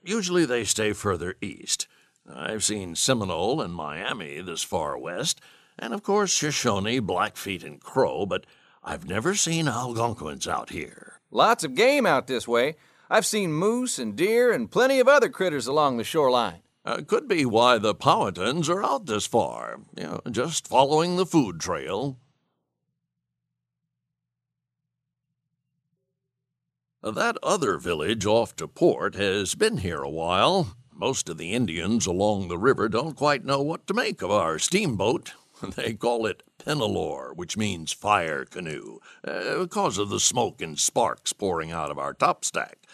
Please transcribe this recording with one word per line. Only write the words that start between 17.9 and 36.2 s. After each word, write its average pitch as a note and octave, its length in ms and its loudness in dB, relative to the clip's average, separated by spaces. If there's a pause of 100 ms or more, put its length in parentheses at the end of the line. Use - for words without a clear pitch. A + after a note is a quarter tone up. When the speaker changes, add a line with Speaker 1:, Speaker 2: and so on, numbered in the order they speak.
Speaker 1:
Powhatans C3+ 720 2
are F#3 160 0
out B3+ 220 0
this G#2+ 220 -2
far, A#1 540 -2 (140)
you - 80 -8
know, D#2+ 180 -8 (100)
just C#3+ 360 -4
following D#3 480 4
the F#3 120 2
food G2+ 320 2
trail. F#2 580 -4 (4000)
That G#3+ 400 -2
other D3 340 2
village F2 480 -2
off A2 300 2
to D#2 120 -8
port F#2+ 480 2
has G2 380 0
been A3 240 0
here E2+ 240 -4
a C#2 80 -6
while. F#2+ 640 2 (160)
Most G2 380 -4
of D#2+ 80 -8
the E2+ 160 -6
Indians F#2+ 540 0
along G2 400 0
the F2 120 -6
river A2+ 300 2
don't C3+ 260 -2
quite C#3+ 300 0
know C#3 160 0
what D3+ 260 -6
to F#3+ 60 -2
make B3 280 -2
of F#2 100 -2
our E2 260 2
steamboat. B2+ 800 0
<laughs> - 60 -20 (320)
They A#2 180 -6
call A#2 320 -2